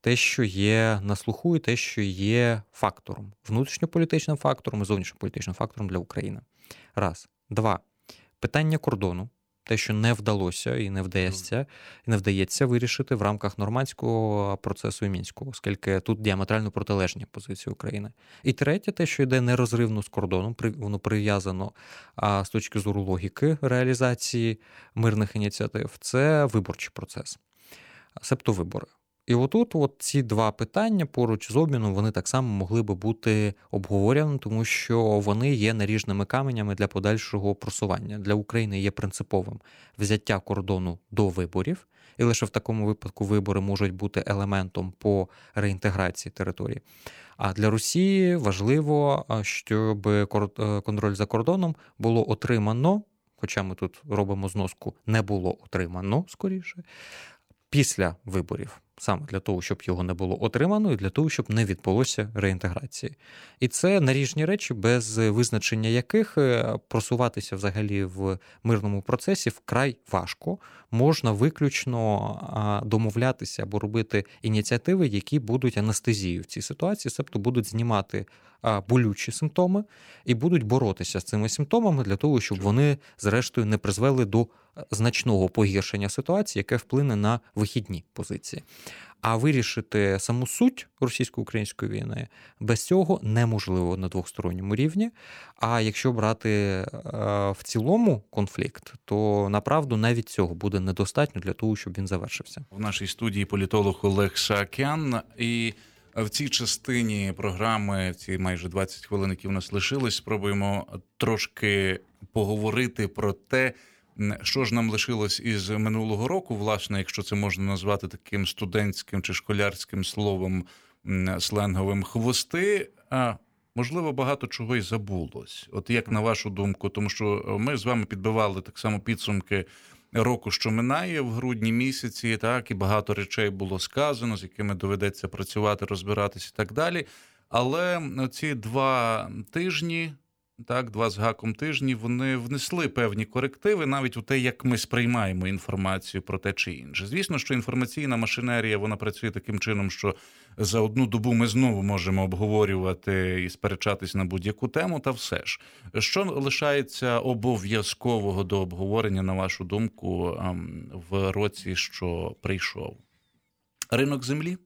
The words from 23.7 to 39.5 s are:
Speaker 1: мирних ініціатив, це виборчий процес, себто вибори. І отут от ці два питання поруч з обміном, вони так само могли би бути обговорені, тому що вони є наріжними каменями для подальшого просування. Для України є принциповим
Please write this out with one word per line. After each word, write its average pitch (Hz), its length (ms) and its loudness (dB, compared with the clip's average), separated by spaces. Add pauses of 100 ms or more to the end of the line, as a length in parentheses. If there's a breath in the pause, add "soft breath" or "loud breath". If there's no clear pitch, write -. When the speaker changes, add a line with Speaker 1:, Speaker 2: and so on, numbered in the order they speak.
Speaker 1:
мирних 107 420 2
ініціатив, 107 640 -4
це 147 440 4
виборчий - 480 -2
процес, - 460 -12 (840 loud breath)
себто - 300 0
вибори. 90 340 -4 (400)
І 123 80 4
отут 143 400 2
от 147 240 2
ці - 240 0
два 110 300 2
питання 196 540 0
поруч 113 460 0
з 110 40 2
обміном, 127 380 2
вони 104 160 2
так - 180 -4
само 131 200 0
могли 101 340 0
би 104 120 0
бути 107 600 0 (160 soft breath)
обговорені, 113 680 2
тому 110 260 -2
що - 380 0
вони 107 520 4
є 110 200 2
наріжними 101 500 0
каменями 120 500 -2
для 98 120 0
подальшого 101 680 0
просування. 104 640 -4
Для 101 160 0
України 104 460 -2
є 101 100 2
принциповим 101 720 -4 (380 loud breath)